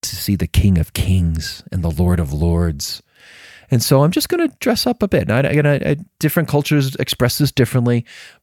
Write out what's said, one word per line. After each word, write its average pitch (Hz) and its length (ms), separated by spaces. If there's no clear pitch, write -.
to - 120
see - 220
the 87 100
King 95 300
of 80 160
Kings 85 680
and 92 100
the 82 80
Lord 87 300
of 73 140
Lords. 82 680
And 120 120
so 135 200
I'm 151 80
just 294 180
gonna 339 320
dress - 260
up 247 160
a 202 60
bit. - 180
Now, 110 120
again, 143 260
I, 147 120
I, - 200
different 156 320
cultures 143 460
express - 420
this 143 120
differently, 120 540